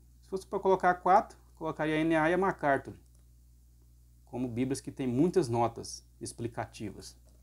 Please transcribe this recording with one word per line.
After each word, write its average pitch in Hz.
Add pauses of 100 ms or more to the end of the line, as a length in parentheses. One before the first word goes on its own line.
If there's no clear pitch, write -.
(220)
Se -
fosse -
pra 196
colocar 185
quatro, 196 (180)
colocaria 156
a 156
N 160
A 156
e 170
a 180
MacArthur, 147 (1300)
como 127
Bíblias 131
que -
têm 135
muitas 151
notas 117 (140)
explicativas 110 (280)